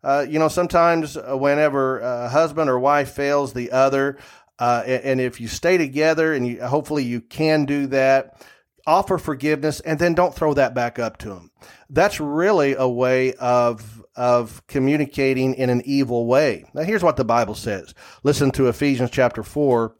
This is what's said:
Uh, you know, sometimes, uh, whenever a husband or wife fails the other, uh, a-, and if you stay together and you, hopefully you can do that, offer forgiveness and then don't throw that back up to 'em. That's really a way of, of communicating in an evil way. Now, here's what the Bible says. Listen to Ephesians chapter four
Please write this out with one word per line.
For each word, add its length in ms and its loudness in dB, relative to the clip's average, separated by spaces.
Uh, 240 0
you 100 -4
know, 120 2
sometimes, 680 0
uh, 180 -6
whenever 640 0
a 300 -6
husband 400 0
or 80 2
wife 340 2
fails 420 -2
the 180 -6
other, 460 2
uh, 260 0
a-, 220 -2
and 120 2
if 220 -4
you 60 -10
stay 300 0
together 560 0
and 140 -2
you, 140 -8
hopefully 420 -2
you 180 -4
can 440 0
do 220 -2
that, 520 2
offer 300 2
forgiveness 640 -2
and 180 -4
then 140 2
don't 200 2
throw 200 0
that 200 2
back 240 -4
up 200 -6
to 160 -12
'em. 180 -20
That's 320 0
really 520 2
a 140 0
way 460 2
of, 680 -2
of 520 0
communicating 880 0
in 140 -2
an 140 0
evil 420 0
way. 380 2
Now, 100 -6
here's 200 -2
what 140 2
the 80 0
Bible 280 0
says. 400 -8
Listen 280 2
to 180 2
Ephesians 420 -2
chapter 320 0
four 560 0